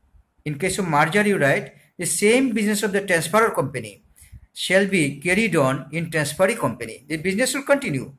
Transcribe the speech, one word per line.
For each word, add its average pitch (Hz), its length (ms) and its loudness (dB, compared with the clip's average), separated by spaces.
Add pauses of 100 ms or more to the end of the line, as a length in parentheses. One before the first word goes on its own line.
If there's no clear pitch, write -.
(460)
In 147 140 -6
case 185 180 -2
of 190 100 -4
merger, 156 360 2
you 202 160 2
write, 143 340 0 (240)
the 175 80 -6
same 233 460 2
business 214 320 0
of 202 80 -2
the 190 100 0
transferor 208 540 2
company 131 480 -6 (500)
shall 190 320 2
be 147 340 0
carried 185 360 0
on 135 360 2
in 165 200 -6
transferee 185 440 0
company. 113 520 -6
The 160 100 -4
business 196 380 -2
will 277 80 -6
continue 196 560 -2